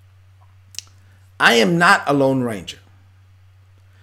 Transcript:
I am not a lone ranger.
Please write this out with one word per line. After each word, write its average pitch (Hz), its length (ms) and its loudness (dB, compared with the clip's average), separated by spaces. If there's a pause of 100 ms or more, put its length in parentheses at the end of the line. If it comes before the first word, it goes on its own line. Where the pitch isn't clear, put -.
(1400)
I 190 140 4
am 190 240 0
not 180 280 2
a 139 60 -2
lone 135 300 0
ranger. 104 360 -10 (1200)